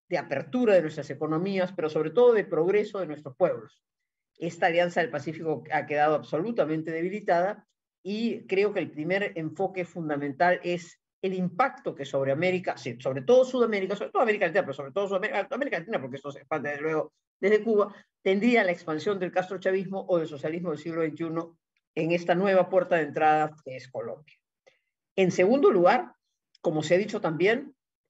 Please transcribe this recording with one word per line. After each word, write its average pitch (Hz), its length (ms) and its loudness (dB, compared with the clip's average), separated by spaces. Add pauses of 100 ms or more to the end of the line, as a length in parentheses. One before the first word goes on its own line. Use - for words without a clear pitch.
de - 100 -2
apertura 196 560 0
de 175 80 8
nuestras 151 280 -6
economías, 180 640 -2
pero 156 160 -2
sobre 156 220 -2
todo 240 220 8
de 208 120 2
progreso 190 540 0
de 175 80 -6
nuestros 147 280 -12
pueblos. 147 480 -2 (540)
Esta 170 300 -2
Alianza 175 340 2
del 160 100 0
Pacífico 156 600 -6
ha 147 140 -2
quedado 151 300 2
absolutamente 160 760 -2
debilitada 175 760 -2 (340)
y 220 460 -4
creo 196 260 0
que 196 60 -4
el 151 100 -4
primer 185 460 -4
enfoque 175 500 -6
fundamental 156 800 -2
es 175 360 -6 (220)
el 190 120 -2
impacto 185 600 -4
que 139 120 -12
sobre 139 260 -2
América, 156 460 -2
sí, 117 220 -10
sobre 135 220 -6
todo 254 220 6
Sudamérica, 214 520 0
sobre - 140 -6
todo 359 140 2
América 208 240 2
Latina, 170 160 0
pero 135 100 -8
sobre 135 200 -12
todo 196 160 -2
Sudamérica, 196 420 -2
América 233 280 -4
Latina, 180 220 -6
porque 131 140 -10
esto 139 160 -10
se - 80 -14
expande 147 300 -6
desde 143 120 -8
luego 156 320 -4 (260)
desde 208 240 4
Cuba, 208 300 2 (300)
tendría 208 400 4
la 175 80 0
expansión 175 480 -4
del 180 120 -4
castrochavismo 190 760 -2
o 180 100 2
del 160 100 0
socialismo 160 440 -6
del 147 80 -6
siglo 165 220 -6
veintiuno 165 560 -4 (360)
en 170 200 0
esta 175 220 2
nueva 185 340 4
puerta 180 260 2
de 160 80 4
entrada 151 480 4 (120)
que 131 120 -14
es 127 140 -16
Colombia. 107 440 -10 (840)
En 185 140 4
segundo 247 380 4
lugar, 208 440 4 (480)
como 156 200 0
se 175 140 2
ha - 20 6
dicho 202 220 -2
también, 180 560 0 (340)